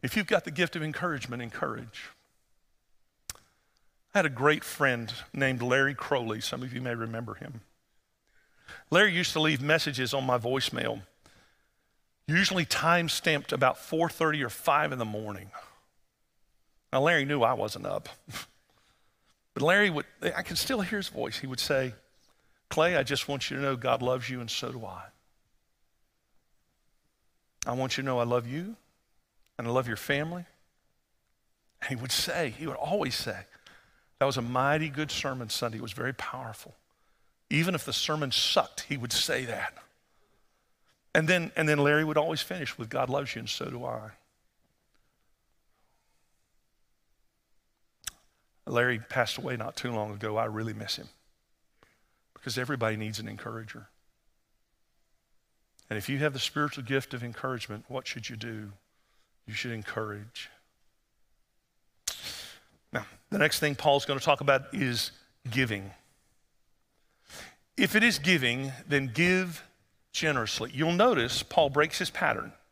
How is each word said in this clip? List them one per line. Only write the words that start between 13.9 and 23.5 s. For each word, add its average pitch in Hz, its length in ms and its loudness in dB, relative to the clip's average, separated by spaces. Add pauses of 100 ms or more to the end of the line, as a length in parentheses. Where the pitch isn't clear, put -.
thirty 151 340 0
or 117 80 -2
five 151 420 2
in 131 60 -4
the 117 60 -2
morning. 104 460 -6 (1400)
Now, 131 80 4
Larry 151 240 4
knew 139 180 2
I 117 120 6
wasn't 104 320 -4
up. 95 220 -4 (200)
<laughs> - 180 -12 (1120)
But 135 80 0
Larry 196 240 6
would, 147 160 -2 (160)
I 175 200 -2
can - 120 -8
still 226 280 0
hear 202 180 -2
his 185 80 -6
voice. - 300 -6
He 135 100 -8
would 127 100 -6
say, 131 340 0 (760)
"Clay, 165 260 4
I 139 60 4
just 131 240 0
want 139 240 -4